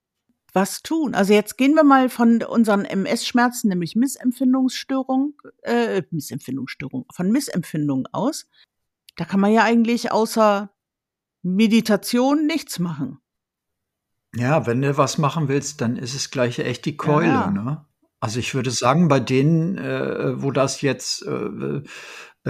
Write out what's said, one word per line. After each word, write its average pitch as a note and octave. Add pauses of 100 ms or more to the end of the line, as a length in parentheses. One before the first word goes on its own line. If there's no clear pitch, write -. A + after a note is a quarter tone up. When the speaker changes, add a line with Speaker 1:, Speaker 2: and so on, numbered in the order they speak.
(540)
Speaker 1:
Was -
tun? D#4
Also G3
jetzt G#3
gehen C#4
wir D#4
mal C4
von A#3
unseren G3+
M-S-Schmerzen, A#3+
nämlich F3
Missempfindungsstörung, C4 (280)
äh, A3+
Missempfindungsstörung, -
von F3+
Missempfindungen D3+
aus. G#3+ (680)
Da E3+
kann G3
man G#3
ja A3+
eigentlich A#3
außer G#3+ (720)
Meditation A3+
nichts D#4
machen. E3 (1160)
Speaker 2:
Ja, C3+
wenn C#3+
du C#3
was C3+
machen D3
willst, C#3
dann A#2+
ist B2+
es -
gleich B2
echt B2+
die D3
Keule, D#3
Speaker 1:
Ja. C#3
Speaker 2:
ne? A2+ (360)
Also A2+
ich -
würde B2+
sagen, C3+
bei C#3
denen, D#3
äh, C3
wo C#3
das C3
jetzt, -
äh, C3+ (680)